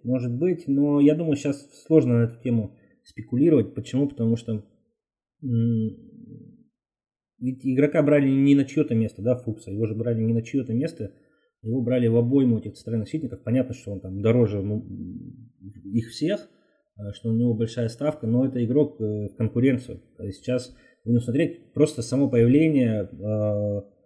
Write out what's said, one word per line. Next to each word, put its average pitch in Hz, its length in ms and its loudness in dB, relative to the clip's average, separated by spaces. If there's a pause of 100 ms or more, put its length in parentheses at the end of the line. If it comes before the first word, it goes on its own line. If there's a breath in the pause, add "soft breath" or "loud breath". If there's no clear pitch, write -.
может 123 280 -4
быть, 165 360 -4
но 143 320 2
я 147 160 6
думаю, 165 200 -2
щас - 300 -6 (180)
сложно 123 360 4
на 117 60 4
эту - 140 -12
тему 113 360 -2 (260 soft breath)
спекулировать. 127 720 0
Почему? 131 340 -4
Потому 117 280 -2
что, 110 280 -8 (760)
м, 117 480 0 (1500)
ведь 127 260 -6
игрока 143 360 2
брали 143 260 4
не 139 260 6
на 139 100 4
чьё-то 147 300 0
место, 113 280 0
да, 120 140 2
Фукса, 107 340 -10
его 104 160 -2
же 107 80 -6
брали 113 280 -2
не 113 100 0
на 113 100 0
чьё-то 123 300 -4
место, 123 400 -4 (500 soft breath)
его 120 200 -4
брали 120 240 0
в 113 100 2
обойму 120 420 2
этих 104 160 -10
центральных 113 340 -6
защитников. 156 340 -8
Понятно, 127 320 -2
что - 180 -12
он 95 80 -8
там 95 220 -10
дороже, 110 400 2
ну, 104 240 -4 (1040)
их 113 180 -2
всех, - 380 -4 (500)
э, 101 160 -10
что - 160 -6
у - 20 0
него 117 220 2
большая 113 340 -2
ставка, 147 380 -4
но 123 200 2
это - 180 -2
игрок, 143 360 0
э, 107 280 -4
в - 80 -14
конкуренцию. 117 680 0 (140)
То - 80 -12
есть 98 140 -10
сейчас 123 360 -6 (300 soft breath)
будем 117 160 2
смотреть, 123 520 -4
просто 147 300 0
само 139 280 0
появление, 123 800 4
э, 104 720 -2 (240)